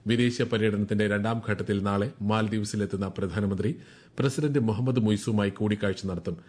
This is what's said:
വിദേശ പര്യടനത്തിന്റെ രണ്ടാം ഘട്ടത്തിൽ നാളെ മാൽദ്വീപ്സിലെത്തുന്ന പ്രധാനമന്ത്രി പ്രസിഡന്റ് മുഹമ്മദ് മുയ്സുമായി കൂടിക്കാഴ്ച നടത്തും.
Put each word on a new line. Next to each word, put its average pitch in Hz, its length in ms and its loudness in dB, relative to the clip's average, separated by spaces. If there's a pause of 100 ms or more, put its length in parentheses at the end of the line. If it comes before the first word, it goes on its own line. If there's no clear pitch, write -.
വിദേശ 120 360 2
പര്യടനത്തിന്റെ 107 680 2
രണ്ടാം 107 420 0
ഘട്ടത്തിൽ 101 320 0
നാളെ 101 280 2 (120)
മാൽദ്വീപ്സിലെത്തുന്ന 101 840 0
പ്രധാനമന്ത്രി 98 600 -2 (460)
പ്രസിഡന്റ് 143 420 0
മുഹമ്മദ് 120 420 2
മുയ്സുമായി 107 500 2
കൂടിക്കാഴ്ച 101 560 -2
നടത്തും. 87 300 -4 (120)